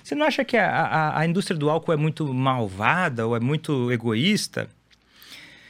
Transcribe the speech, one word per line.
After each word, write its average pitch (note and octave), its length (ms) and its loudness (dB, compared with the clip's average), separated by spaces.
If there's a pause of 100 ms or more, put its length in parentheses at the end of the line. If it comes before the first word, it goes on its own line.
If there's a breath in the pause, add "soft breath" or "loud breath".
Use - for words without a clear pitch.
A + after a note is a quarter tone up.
você - 100 -6
não D4 120 0
acha C#4 180 0
que - 140 0
a, G3 100 4
a, D3+ 520 0
a D#3+ 60 2
indústria F3 320 -2
do D3 120 2
álcool D#3+ 240 0
é - 20 0
muito D3+ 380 -2
malvada B2+ 920 0
ou A#2 80 0
é A#2 60 0
muito C3+ 500 0
egoísta?" A#2+ 760 0 (1000 loud breath)